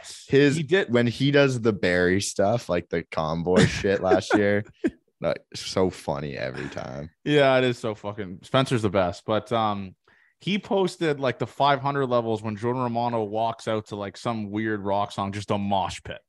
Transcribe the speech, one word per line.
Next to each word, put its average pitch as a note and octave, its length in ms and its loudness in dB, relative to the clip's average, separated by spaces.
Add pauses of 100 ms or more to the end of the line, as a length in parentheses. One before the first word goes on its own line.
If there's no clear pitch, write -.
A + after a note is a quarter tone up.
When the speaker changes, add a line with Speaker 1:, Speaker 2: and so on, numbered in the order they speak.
(280)
Speaker 1:
His, C#3+ 300 4
Speaker 2:
he E3+ 60 -2
did D3 300 0
Speaker 1:
when A#2+ 140 4
he C3 240 0
does C#3 300 4
the A2 120 4
Barry F2+ 480 2
stuff, G#2 480 0
like F2 200 -2
the E2+ 140 -2
convoy E2+ 640 2
Speaker 2:
<laughs> - 20 0
Speaker 1:
shit G2 340 -2
last F#2 340 2
year, G2+ 280 2 (580)
like, - 180 -2 (160)
so - 340 0
funny C#2+ 480 -6
every C2 320 -6
time. C#2 400 -10 (140)
Speaker 2:
Yeah, C#3 340 4
it B2+ 60 4
is B2 140 0
so A2 180 -6
fucking, G2+ 480 -10
Spencer's C3 380 2
the G#2+ 80 2
best. F2+ 360 0
But, G#2+ 280 -2
um, G2+ 420 -2 (460)
he F#3+ 180 -4
posted, E3+ 640 -2
like, B2+ 180 -2
the B2 80 -2
five C#3 320 2
hundred C#3 280 -2
levels A2+ 360 0
when G#2+ 140 -6
Jordan A#2+ 240 -2
Romano A#2 420 -2
walks A2 460 -4
out A2 180 -2
to, A2 80 -10
like, G2+ 220 -10
some A2 340 -6
weird G#2+ 300 -2
rock G2+ 320 -2
song, G2 180 -4
just G#2 200 -6
a G#2+ 60 2
mosh G2 460 -2
pit. - 260 -12